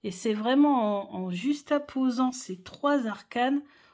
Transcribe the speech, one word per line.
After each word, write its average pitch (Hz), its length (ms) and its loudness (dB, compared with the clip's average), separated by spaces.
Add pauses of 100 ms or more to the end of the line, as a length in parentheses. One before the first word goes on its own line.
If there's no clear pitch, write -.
Et 208 60 -4
c'est 214 240 -2
vraiment 226 760 2
en, 185 100 -6
en 180 80 -6
juxtaposant 262 1000 -2
ces 185 300 -10
trois 285 440 0
arcanes 247 560 -2 (320)